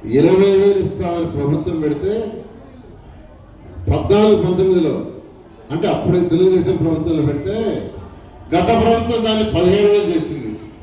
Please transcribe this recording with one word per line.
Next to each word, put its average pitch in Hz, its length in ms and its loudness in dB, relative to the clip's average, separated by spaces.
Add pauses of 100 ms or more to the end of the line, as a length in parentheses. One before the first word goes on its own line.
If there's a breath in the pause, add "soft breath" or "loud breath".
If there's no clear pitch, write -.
ఇరవై 180 540 4
వేలు 196 200 2
ఇస్తామని 170 480 -4
ప్రభుత్వం 156 540 -4
పెడితే, 151 320 -4 (1800)
పద్నాలుగు 202 460 4
పంతొమ్మిదిలో, 170 580 2 (760)
అంటే 170 180 -4
అప్పుడు - 300 0
తెలుగుదేశం 175 580 2
ప్రభుత్వంలో 156 500 -2
పెడితే 143 300 -4 (960)
గత 180 120 2
ప్రభుత్వం 226 580 2
దాన్ని 220 200 0
పదిహేడు 196 480 2
వేలు 202 180 2
చేసింది. 131 420 -4 (300)